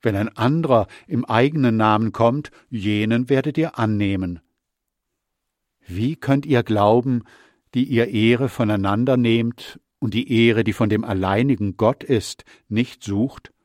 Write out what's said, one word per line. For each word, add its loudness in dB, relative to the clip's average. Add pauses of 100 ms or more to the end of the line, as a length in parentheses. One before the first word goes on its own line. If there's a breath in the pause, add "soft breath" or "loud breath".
Wenn -2
ein -4
anderer 2 (200 loud breath)
im -4
eigenen 2
Namen 2
kommt, 0 (200 soft breath)
jenen -2
werdet 0
ihr -4
annehmen. -2 (1500)
Wie -4
könnt -2
ihr 2
glauben, 2 (500 soft breath)
die 0
ihr 0
Ehre 2
voneinander 0
nehmt -2 (200)
und -4
die 2
Ehre, 2
die -2
von 0
dem 0
alleinigen -2
Gott 0
ist, -4 (260 soft breath)
nicht -4
sucht? -4 (140)